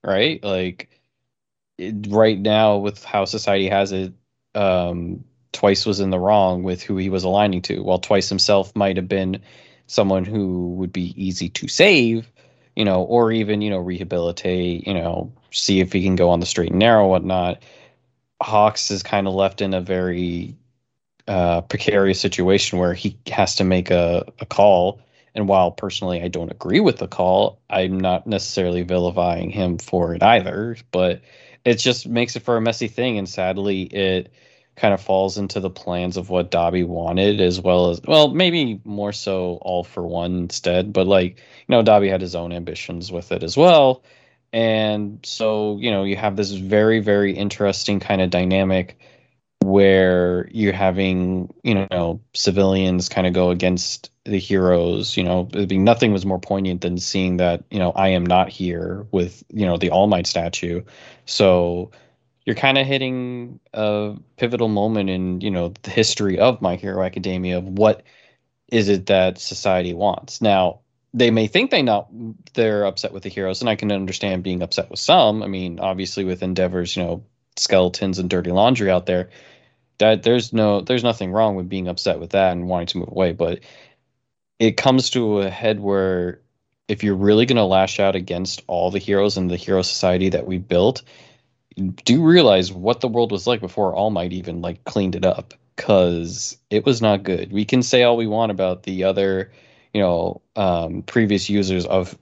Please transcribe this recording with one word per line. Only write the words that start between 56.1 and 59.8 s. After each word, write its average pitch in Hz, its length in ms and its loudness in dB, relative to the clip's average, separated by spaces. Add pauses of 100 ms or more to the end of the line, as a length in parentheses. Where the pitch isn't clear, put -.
was 95 120 -2
more 95 140 -2
poignant 95 420 -4
than 90 160 -4
seeing 92 400 -2
that, 87 340 0
you 104 80 -4
know, 90 120 0
"I 95 180 2
am 90 160 0
not 90 240 2
here" 90 640 -8
with, 87 320 -2 (100)
you 104 120 -2
know, 87 120 0
the 87 140 0